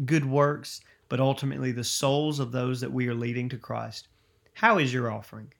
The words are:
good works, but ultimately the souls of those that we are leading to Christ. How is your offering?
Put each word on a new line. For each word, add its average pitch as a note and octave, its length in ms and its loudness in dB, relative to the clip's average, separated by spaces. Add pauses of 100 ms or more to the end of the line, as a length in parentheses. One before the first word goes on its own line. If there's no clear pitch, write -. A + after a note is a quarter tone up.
good D3 200 4
works, C#3+ 580 0 (260)
but B2 100 -2
ultimately C3+ 540 0
the A#2+ 100 -4
souls C#3+ 560 0
of A#2+ 140 -4
those B2+ 280 -2
that C3 120 -6
we B2+ 160 0
are A#2+ 60 -2
leading A#2+ 340 -4
to B2 100 -8
Christ. A2+ 480 -8 (460)
How A3 260 6
is C3+ 140 4
your A#2+ 180 0
offering? G#2+ 500 -12